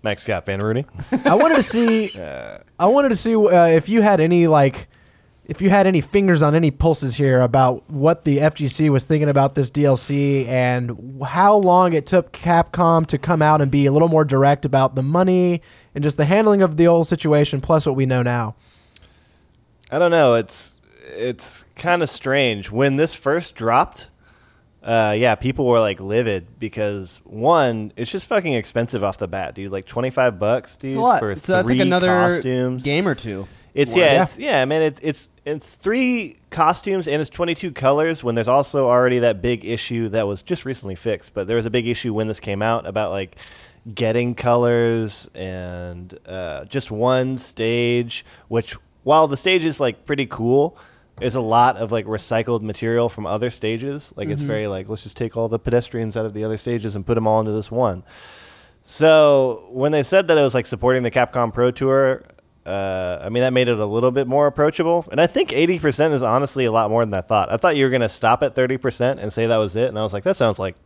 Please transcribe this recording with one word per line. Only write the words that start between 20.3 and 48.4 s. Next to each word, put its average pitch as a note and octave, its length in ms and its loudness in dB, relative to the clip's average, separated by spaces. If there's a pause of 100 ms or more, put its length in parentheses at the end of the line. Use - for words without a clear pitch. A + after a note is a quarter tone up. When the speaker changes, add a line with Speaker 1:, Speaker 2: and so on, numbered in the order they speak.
Speaker 1:
It's, - 440 -6 (340)
it's A#2 520 -10 (100)
kinda F3 320 -2
strange. B2+ 640 -2
When C3+ 260 0
this D#3 180 0
first D#3+ 420 -4
dropped, A#2+ 520 -2 (760)
uh, A2 340 2
yeah, A#2 160 2
people C3 320 -4
were, A#2 140 4
like, G2 200 -2
livid G2+ 580 -4
because, G#2 680 -8
one, A#2 720 0
it's - 140 -8
just F#3+ 180 -10
fucking F3 260 -2
expensive A#2 500 -4
off F#2+ 140 -4
the F#2+ 100 -8
bat, F2 260 -10
dude. G2 180 -12
Like, F#2+ 120 -8
twenty-five B2 540 -2
bucks, A2 400 -4
dude, C3+ 140 -10
Speaker 3:
It's C3+ 60 -6
a - 20 -4
lot. A#3 200 2
Speaker 1:
for G#2 140 -4
Speaker 3:
So F#3 200 -4
that's, F3+ 120 0
like, B2 100 0
Speaker 1:
three B2+ 60 0
Speaker 3:
another F3+ 240 2
Speaker 1:
costumes. B2+ 800 0
Speaker 3:
game D3+ 220 0
or D3+ 80 0
two. G2 320 -10 (280)
Speaker 1:
It's, C3 200 0
yeah, E3 180 6
Speaker 2:
Yeah. D#3 100 4
Speaker 1:
it's, - 160 -4
yeah, G#3+ 260 0
man, D#3 180 0
it's, D#3 200 -2
it's, - 280 -8 (140)
it's D3 320 -10
three A#3+ 640 -2 (120)
costumes E3+ 580 -2
and D3 120 -2
it's D3 100 -4
twenty-two E3+ 420 -6
colors D3+ 520 0
when A#2 120 -2
there's A2+ 120 -2
also C3+ 400 2
already B2 300 4
that A2 240 0
big A#2+ 240 -2
issue A#2 440 -6
that G#2+ 160 -2
was G2+ 160 -6
just - 220 -8
recently A2+ 300 -10
fixed, - 400 -8
but G2 120 -6
there A2+ 100 -2
was A2+ 100 -2
a A2+ 40 -4
big A#2 160 -2
issue A#2 280 -4
when A2 120 -2
this A2 140 -8
came G2+ 220 -6
out A2+ 240 -2
about, G2 240 -4
like, F#2+ 260 -8 (580)
getting A#2+ 400 -2
colors A#2 1000 0
and, F2+ 920 -12
uh, E2+ 380 -12
just B2+ 260 -8
one B2+ 460 -2
stage, A#2+ 880 -4 (240)